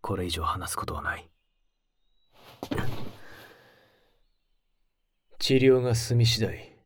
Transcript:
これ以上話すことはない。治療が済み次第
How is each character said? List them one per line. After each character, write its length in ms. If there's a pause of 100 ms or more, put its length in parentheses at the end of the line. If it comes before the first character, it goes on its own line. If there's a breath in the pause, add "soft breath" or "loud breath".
こ 160
れ 80
以 60
上 120
話 280
す 40
こ 100
と 80
は 80
な 160
い。 120 (4000 loud breath)
治 200
療 240
が 140
済 200
み 100
次 160
第 440